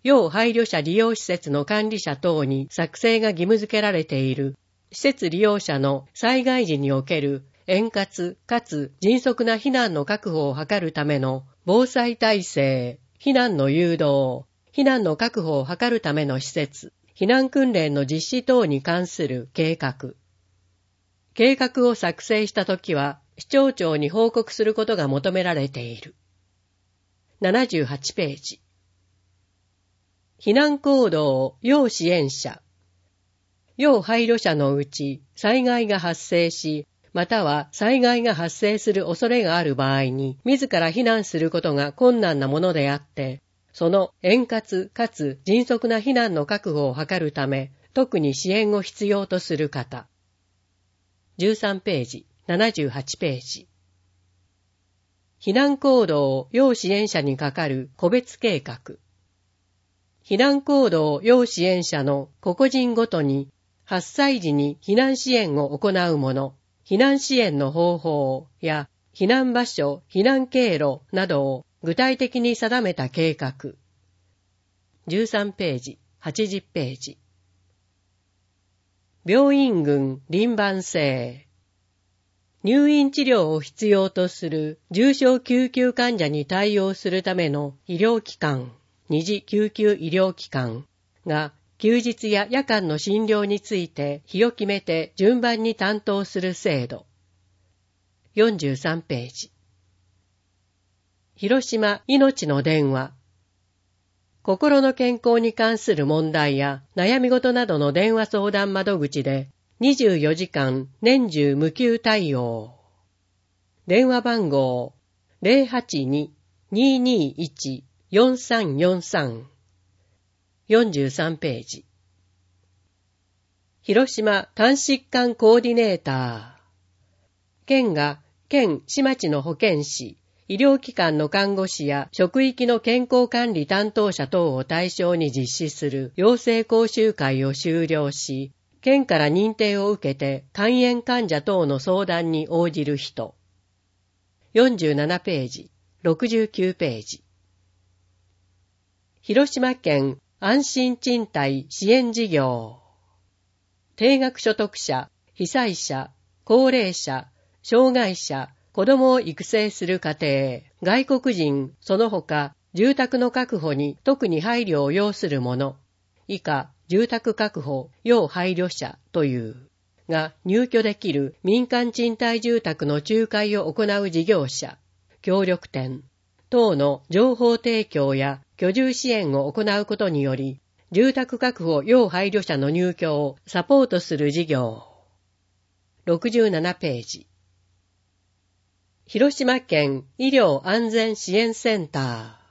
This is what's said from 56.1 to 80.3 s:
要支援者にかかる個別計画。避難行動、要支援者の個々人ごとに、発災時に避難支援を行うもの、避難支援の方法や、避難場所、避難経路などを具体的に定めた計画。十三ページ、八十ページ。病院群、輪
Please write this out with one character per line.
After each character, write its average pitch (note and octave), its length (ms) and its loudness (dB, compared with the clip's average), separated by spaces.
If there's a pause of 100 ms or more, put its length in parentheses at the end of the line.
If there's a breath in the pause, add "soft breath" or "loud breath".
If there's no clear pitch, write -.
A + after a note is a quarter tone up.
要 B3+ 240 4
支 F3+ 160 -2
援 G3+ 160 0
者 E3 140 -2
に C#3 140 -2
か C#3+ 160 -4
か D#3+ 160 -4
る C3 280 -4
個 F3 140 0
別 B3 280 -2
計 F#3 220 -2
画。 - 380 -16 (1300)
避 B3 140 -2
難 C#4 240 4
行 C#4 280 4
動、 D3+ 340 0
要 B3 220 6
支 F3 200 -2
援 F3+ 180 2
者 C#3+ 200 -4
の C#3 260 -2 (120)
個 F3+ 180 -2
々 C4+ 100 4
人 B3+ 240 0
ご A#3 140 0
と E3+ 140 -2
に、 C#3 280 -2 (340)
発 - 280 -6
災 C#4 280 0
時 D#3+ 140 -2
に C#3+ 280 0
避 G3+ 140 -2
難 C4 220 2
支 B3+ 160 -4
援 F3 240 0
を C#3+ 200 -2
行 G3+ 120 0
う F3 280 2
も C3+ 160 0
の、 C3+ 200 -4 (320)
避 F#3+ 120 0
難 C#4 220 4
支 C4+ 200 0
援 E3+ 180 2
の C#3 140 0
方 E3+ 260 0
法 C#3+ 500 -4 (120)
や、 D3+ 280 -4 (280)
避 F#3+ 100 -2
難 B3+ 280 2
場 A#3+ 120 0
所、 C#3+ 440 -4
避 F#3+ 140 2
難 C4 220 4
経 A#3+ 320 2
路 C#3 240 -2 (100)
な F#3+ 140 0
ど C#3+ 200 0
を C3+ 200 -6 (180)
具 E3 120 -2
体 C4 220 2
的 B3 240 -2
に A#3 140 2
定 A#3 260 -2
め F#3 120 -2
た C3 160 -6
計 D#3+ 240 0
画。 C3 200 -8 (1500)
十 G3 180 -2
三 G#3 280 -4
ペ D#3+ 220 -4
ー B2 40 -6
ジ、 B2+ 180 -16 (220)
八 G3+ 280 -4
十 F#3+ 140 -8
ペ - 200 -8 (100)
ー B2+ 80 -16
ジ。 - 180 -16 (2000)
病 C#4 300 4
院 A#3+ 280 2
群、 C#3 460 0
輪 A3 260 0